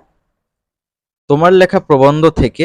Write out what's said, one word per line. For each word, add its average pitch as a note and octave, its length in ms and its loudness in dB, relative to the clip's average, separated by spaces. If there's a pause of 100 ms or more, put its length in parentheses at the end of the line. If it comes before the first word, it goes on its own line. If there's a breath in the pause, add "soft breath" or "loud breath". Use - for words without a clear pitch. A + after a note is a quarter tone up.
(1300)
তোমার D#3+ 220 0
লেখা F#3 280 0
প্রবন্ধ D3 480 0
থেকে D#3 360 -4